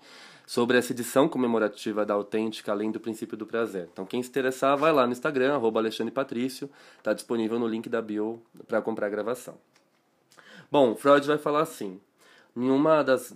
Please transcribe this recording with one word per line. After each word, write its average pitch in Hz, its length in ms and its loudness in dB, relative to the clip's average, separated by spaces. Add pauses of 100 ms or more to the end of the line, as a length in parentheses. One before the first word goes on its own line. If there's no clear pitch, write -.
(460)
sobre 123 300 2
essa 120 160 2
edição 123 340 2
comemorativa 110 800 0
da 104 80 -2
Autêntica, 110 580 -2
além 107 200 -2
do 110 100 -6
princípio 113 340 -8
do 107 120 -8
prazer. 104 440 -4
Então, 95 140 -10
quem 123 180 -4
se 123 60 -8
interessar, 135 480 0
vai 151 160 2
lá 135 140 4
no 123 60 0
Instagram, 135 420 0
arroba 113 260 0
Alexandre 110 320 -4
Patrício, 131 560 -6 (340)
tá 107 120 0
disponível 113 440 -2
no 120 80 -2
link 113 220 -4
da 117 140 -2
bio 107 400 -4 (260)
pra 110 140 0
comprar 107 240 -4
a 101 40 -2
gravação. 104 440 -6 (1160)
Bom, 131 240 6
Freud 139 320 6
vai 147 120 0
falar 147 240 0
assim, 101 360 -8 (560)
em 123 140 -2
uma 151 340 4
das, 131 340 0